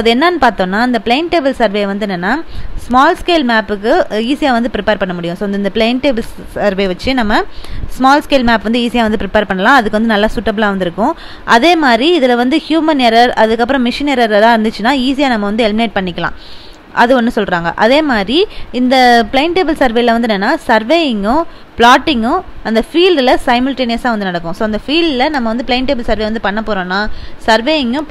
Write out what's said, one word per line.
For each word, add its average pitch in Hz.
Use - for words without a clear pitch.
அது 226
என்னன்னு 330
பார்த்தோம்னா, 196
அந்த 240
plain 285
table 277
survey 208
வந்து 202
என்னென்னா 185
small 277
scale 330
மேப்புக்கு 214
ஈஸியாக 269
வந்து 226
prepare 202
பண்ண 185
முடியும். 170
So, 208
இந்த, 202
இந்த 196
plain 233
table 233
survey 196
வச்சு 240
நம்ம 226
small 269
scale 254
map 220
வந்து 240
ஈஸியாக 233
வந்து 208
prepare 208
பண்ணலாம். 202
அதுக்கு 208
வந்து 226
நல்லா 208
சூட்டபிளாக 208
வந்திருக்கும். 190
அதே 330
மாதிரி 247
இதுல 247
வந்து 269
human 302
error, 240
அதுக்கப்புறம் 233
machine 285
error 226
எல்லாம் 226
இருந்துச்சுன்னா 220
ஈஸியாக 269
நம்ம 202
வந்து 220
eliminate 214
பண்ணிக்கலாம். 175
அது 240
ஒண்ணு 226
சொல்றாங்க. 180
அதே 247
மாதிரி 214
இந்த 254
பிளேன் 311
table 330
சர்வேல 240
வந்து 233
என்னன்னா 208
சர்வேயிங்கும் 240
பிளாட்டிங்கும் 254
அந்த 220
ஃபீல்டுல 311
சைமல்டேனியஸா 247
வந்து 208
நடக்கும். 165
So, -
அந்த 214
ஃபீல்டுல 294
நம்ம 247
வந்து 240
பிளேன் 254
table 240
survey 214
வந்து 220
பண்ண 202
போறோம்னா 190
சர்வேயிங்கும் 254